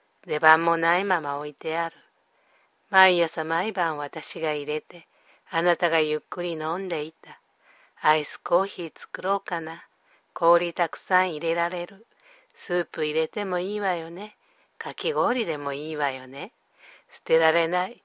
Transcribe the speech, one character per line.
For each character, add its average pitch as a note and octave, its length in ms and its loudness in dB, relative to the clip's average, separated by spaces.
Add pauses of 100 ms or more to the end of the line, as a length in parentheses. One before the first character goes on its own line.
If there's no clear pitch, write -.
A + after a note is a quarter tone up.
(280)
出 D3+ 100 -2
番 D#3+ 260 8
も E3 120 4
な E3 200 2
い F#3+ 80 0
ま F#3 160 0
ま C#3+ 180 -4
置 D3+ 100 -6
い D3 60 -14
て D#3+ 220 -6
あ E3 120 -2
る。 - 80 -16 (920)
毎 F#3+ 320 6
朝 E3 220 0
毎 E3 300 -2
晩 E3 260 -2
私 D3+ 420 -10
が D#3 120 -2
入 D3 120 -4
れ D3+ 160 -4
て、 - 280 -20 (420)
あ E3+ 100 0
な F3 160 4
た E3+ 140 0
が D#3+ 80 2
ゆ D3+ 200 0
っ - 20 -6
く - 240 -8
り F3 80 -4
飲 D#3+ 260 -4
ん G3 80 -8
で D#3+ 160 -4
い D#3+ 80 -10
た。 - 300 -20 (600)
ア D#3 140 4
イ D3+ 100 0
ス - 120 -8
コ F3 240 2
ー G3 60 0
ヒ F#3+ 160 -10
ー D#3+ 120 -8
作 - 280 -14
ろ G3 140 0
う F#3+ 40 -2
か E3+ 200 -6
な。 D#3+ 260 -12 (480)
氷 E3+ 380 4
た E3+ 160 0
く - 80 -10
さ F#3 260 2
ん F#3 100 -2
入 D3+ 80 -6
れ E3 140 0
ら E3+ 140 0
れ F3 160 -6
る。 G3 220 -20 (480)
ス - 200 -6
ー F3 120 0
プ D#3 200 -4
入 D3+ 60 -4
れ D#3+ 140 0
て G#3 180 -6
も F#3 140 -2
い F#3+ 160 -4
い G#3 60 -4
わ F#3 160 0
よ E3 120 -8
ね。 F#3+ 280 -14 (420)
か C#3 160 -8
き E3 180 -4
氷 G3+ 320 0
で D#3 140 -4
も C#3+ 140 -6
い D3+ 180 -8
い D#3 60 -6
わ C#3+ 160 -2
よ C3 160 -12
ね。 C#3+ 240 -12 (580)
捨 - 120 -20
て D#3+ 160 4
ら D#3+ 120 6
れ E3 160 2
な F3+ 220 -2
い。 A#3 160 -18